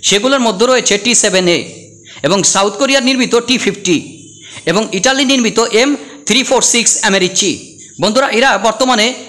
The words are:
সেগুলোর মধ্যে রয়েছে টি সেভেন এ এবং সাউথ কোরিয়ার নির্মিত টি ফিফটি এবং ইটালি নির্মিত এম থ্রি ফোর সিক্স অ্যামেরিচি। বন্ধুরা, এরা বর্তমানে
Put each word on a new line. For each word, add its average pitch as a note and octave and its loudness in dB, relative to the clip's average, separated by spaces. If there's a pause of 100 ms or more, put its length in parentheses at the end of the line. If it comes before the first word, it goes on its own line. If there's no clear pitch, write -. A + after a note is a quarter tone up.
সেগুলোর B3 0
মধ্যে G#3 0
রয়েছে B3 2
টি A3+ -2
সেভেন F#3 0 (100)
এ - -2 (680)
এবং F3+ 0
সাউথ G3+ 0
কোরিয়ার C4+ 0
নির্মিত B3+ 0 (140)
টি B3+ 0
ফিফটি F3+ -2 (680)
এবং E3+ 0 (160)
ইটালি C4 2
নির্মিত A#3+ 2 (220)
এম C#4 2 (360)
থ্রি C4 2
ফোর A#3 2 (120)
সিক্স A#3 2 (100)
অ্যামেরিচি। F#3+ 0 (480)
বন্ধুরা, A3 2 (100)
এরা C4 4
বর্তমানে A3 2 (240)